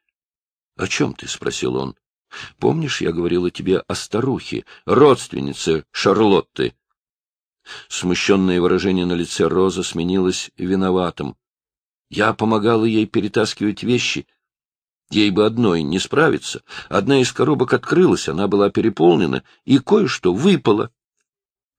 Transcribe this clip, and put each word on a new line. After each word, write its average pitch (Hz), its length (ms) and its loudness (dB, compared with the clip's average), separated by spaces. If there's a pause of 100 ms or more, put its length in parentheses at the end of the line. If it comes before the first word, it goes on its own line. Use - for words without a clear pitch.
(760)
«О 95 120 -6
чём - 260 -2
ты?» — - 140 -18
спросил - 480 -4
он. 65 200 -6 (640)
«Помнишь, 143 420 -2
я 85 120 -2
говорила 87 380 -2
тебе 95 280 -2
о - 160 -8
старухе, 110 680 -6 (200)
родственнице 78 1040 2
Шарлотты?» 98 840 0 (1160)
Смущённое 90 720 2
выражение 92 460 2
на 90 80 -2
лице 85 340 -2
Розы 92 340 0
сменилось 92 760 -2
виноватым. 92 800 -2 (760)
«Я 110 220 0
помогала 110 520 0
ей 110 220 2
перетаскивать 104 760 -2
вещи. 117 440 -2 (840)
Ей 104 200 2
бы 104 160 2
одной 110 360 0
не 78 160 -2
справиться. - 640 -2 (260)
Одна 113 320 2
из 127 120 0
коробок 131 400 0
открылась, 143 560 2
она 90 200 -2
была 101 220 2
переполнена, 82 720 2 (220)
и 131 140 4
кое-что 156 540 0
выпало». 117 580 2 (880)